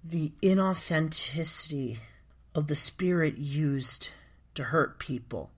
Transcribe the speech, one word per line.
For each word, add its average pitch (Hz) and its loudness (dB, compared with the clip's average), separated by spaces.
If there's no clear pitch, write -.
The 160 -2
inauthenticity 156 0
of 151 0
the 147 0
Spirit 175 2
used 139 -2
to 143 -6
hurt 151 2
people 117 -8